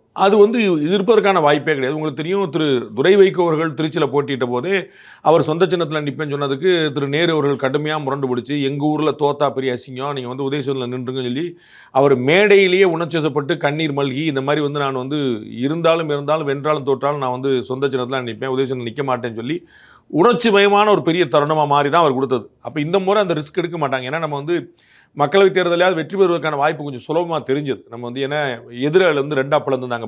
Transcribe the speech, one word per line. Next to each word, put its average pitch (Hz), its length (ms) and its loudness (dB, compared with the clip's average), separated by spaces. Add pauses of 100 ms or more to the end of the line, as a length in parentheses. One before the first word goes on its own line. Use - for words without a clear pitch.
(120)
அது 196 260 2
வந்து 202 520 4
இருப்பதற்கான 196 500 4
வாய்ப்பே 151 340 2
கிடையாது. 139 240 -2
உங்களுக்கு 156 260 -6
தெரியும், 190 260 -2
திரு 135 460 0
துரை 165 220 4
வைகோ 190 240 6
அவர்கள் 160 320 0
திருச்சியில 151 380 -2
போட்டியிட்ட 131 340 -2
போதே 131 420 -2 (340)
அவர் 160 200 4
சொந்த 165 240 0
சின்னத்துல 156 380 -2
நிப்பேன்னு 143 320 -6
சொன்னதுக்கு 143 560 0
திரு 139 160 -4
நேரு 160 240 0
அவர்கள் 139 380 0
கடுமையா 151 340 0
முரண்டு 135 320 -2
பிடிச்சு, 135 280 -4
"எங்க 143 220 -2
ஊர்ல 151 240 2
தோத்தா 143 400 0
பெரிய 131 240 -2
அசிங்கம், 131 400 -8
நீங்க 131 140 -8
வந்து 135 240 -4
உதயசூரியன்ல 135 380 -4
நின்றுங்கன்னு" 127 320 -6
சொல்லி 143 360 -6 (340)
அவர் 139 280 4
மேடையிலேயே 190 640 4
உணர்ச்சிவசப்பட்டு 160 720 0
கண்ணீர் 147 360 -2
மல்கி, 139 320 -2
இந்த 139 160 -2
மாதிரி 147 220 0
வந்து, 147 160 -4
"நான் 135 140 -2
வந்து 131 460 -2 (180)
இருந்தாலும் 165 520 0
இருந்தாலும் 147 380 -2
வென்றாலும் 143 360 -2
தோற்றாலும் 143 340 0
நான் 131 140 -4
வந்து 131 320 -2
சொந்த 131 240 -4
சின்னத்துல 127 360 -4
நிப்பேன், 120 340 -6
உதயசூரியன்ல 127 360 -4
நிக்க 131 80 -8
மாட்டேன்னு" 123 340 -4
சொல்லி 123 300 -6 (420)
உணர்ச்சி 233 440 2
மயமான 202 400 4
ஒரு 180 100 4
பெரிய 165 240 2
தருணமா 151 420 2
மாறி 143 220 2
தான் 165 120 4
அவர் 151 120 4
கொடுத்தது. 127 360 -2 (100)
அப்ப 131 220 -8
இந்த 170 180 0
முறை 196 220 2
அந்த 180 120 -2
ரிஸ்க் 151 240 -6
எடுக்க 170 200 -4
மாட்டாங்க. 135 260 -2
ஏன்னா 139 160 -6
நம்ம 151 160 -6
வந்து 147 380 -6 (440)
மக்களவை 185 320 4
தேர்தலையாவது 175 440 2
வெற்றி 160 240 -4
பெறுவதற்கான 170 380 2
வாய்ப்பு 147 280 -2
கொஞ்சம் 143 320 -8
சுலபமா 165 340 -2
தெரிஞ்சது. 135 400 -2
நம்ம 120 160 -12
வந்து, 127 220 -6
ஏன்னா 139 420 -4
எதிராளி 143 580 2
வந்து 151 80 -4
ரெண்டா 143 260 0
பிளந்துருந்தாங்க 127 460 -4